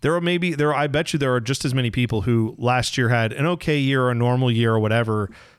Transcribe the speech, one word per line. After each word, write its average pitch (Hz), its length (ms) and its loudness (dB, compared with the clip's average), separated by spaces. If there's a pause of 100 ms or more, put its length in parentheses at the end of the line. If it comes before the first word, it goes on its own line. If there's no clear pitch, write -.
there 151 140 0
are 175 80 0
maybe, 175 320 0
there, 147 200 0
I 143 120 0
bet 147 260 -2
you 160 60 0
there 135 160 2
are 123 60 0
just 127 260 -4
as 127 80 -2
many 123 160 0
people 110 320 -2
who 113 340 0
last 123 400 -2
year 120 140 2
had 113 240 2
an 139 100 -2
okay 160 340 -2
year 135 260 0
or 127 60 2
a 123 40 0
normal 123 360 2
year 117 220 2
or 113 80 2
whatever, 107 500 0 (280)